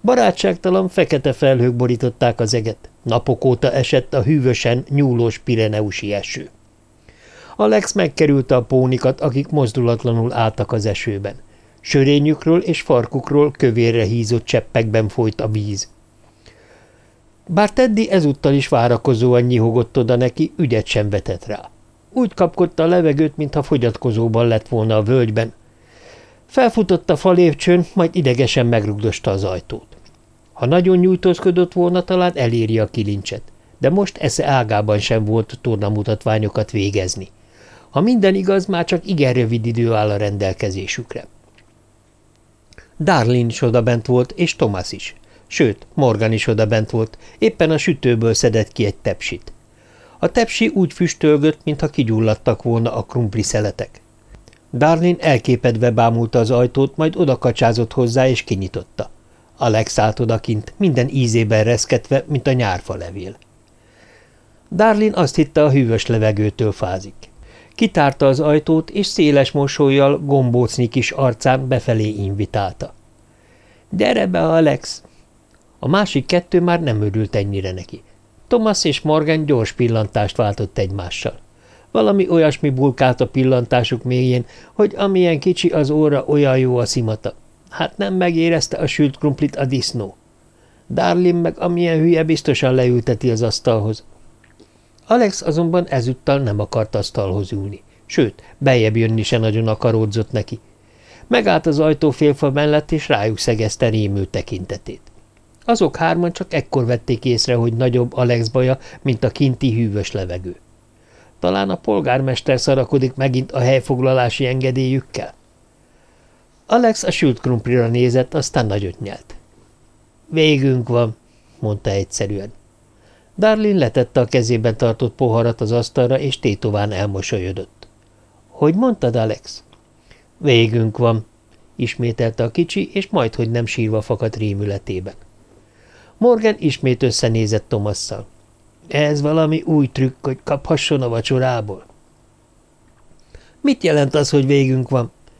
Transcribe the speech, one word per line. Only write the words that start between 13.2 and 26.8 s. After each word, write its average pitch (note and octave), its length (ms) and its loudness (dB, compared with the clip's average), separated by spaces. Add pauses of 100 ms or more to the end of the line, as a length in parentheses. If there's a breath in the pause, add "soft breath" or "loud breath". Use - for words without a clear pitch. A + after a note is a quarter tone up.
kövérre A#2 520 2
hízott A2+ 420 -2
cseppekben A2 640 0
folyt A2 340 -2
a A2 60 -2
víz. G#2 420 -6 (1600 soft breath)
Bár G3 260 2
Teddy A3 380 2
ezúttal D3 420 2
is C#3 140 0
várakozóan A#2+ 760 2
nyihogott A#2 560 2
oda B2 180 2
neki, B2+ 400 0
ügyet A2+ 300 0
sem G#2 240 -2
vetett F#2+ 360 -6
rá. - 240 -10 (440)
Úgy B3 200 0
kapkodta E3+ 500 0
a D#3+ 40 2
levegőt, D#3+ 500 2
mintha D3 260 -4
fogyatkozóban A#2 840 0
lett A2 200 0
volna A2 300 0
a G#2+ 60 2
völgyben. A2+ 500 0 (920 soft breath)
Felfutott A3 640 0